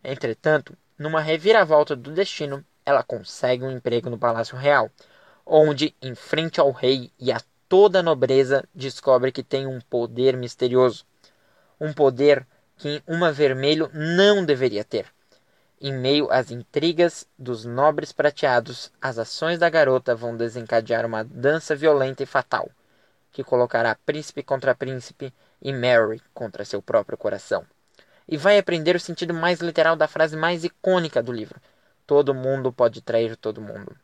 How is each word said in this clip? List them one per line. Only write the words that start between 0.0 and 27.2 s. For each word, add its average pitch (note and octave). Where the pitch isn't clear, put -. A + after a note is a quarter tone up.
Entretanto, C3+
numa D#3
reviravolta D#3
do B2
destino, D3+
ela C#3
consegue B2
um C3
emprego A#2+
no A#2+
Palácio A#2
Real, C3+
onde, D3+
em B2+
frente D#3+
ao C#3+
rei B2+
e B2
a A2+
toda F#3+
a F3+
nobreza, C3+
descobre B2+
que C3+
tem C3+
um C3
poder A#2+
misterioso. B2
Um D3+
poder C#3
que D3
uma E3
vermelho C#3+
não F3+
deveria B2+
ter. -
Em C#3
meio C3+
às B2
intrigas D#3+
dos A#2+
nobres D3
prateados, C3
as B2
ações D#3+
da E3+
garota C3
vão A#2
desencadear A#2
uma A2+
dança D3
violenta C#3
e C3
fatal, -
que C3+
colocará A#2+
príncipe D3
contra C3+
príncipe C3
e C#3
Mary A#2
contra G#2
seu G2+
próprio -
coração. G2